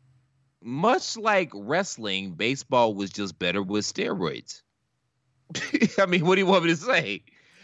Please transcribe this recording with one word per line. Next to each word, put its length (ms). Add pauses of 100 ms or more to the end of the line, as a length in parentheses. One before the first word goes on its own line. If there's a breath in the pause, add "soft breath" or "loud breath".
(640)
much 560
like 340
wrestling, 840
baseball 600
was 160
just 300
better 240
with 220
steroids. 760 (680)
<laughs> 680
I 80
mean, 220
what 80
do 60
you 40
want 200
me 40
to 60
say? 480 (400 soft breath)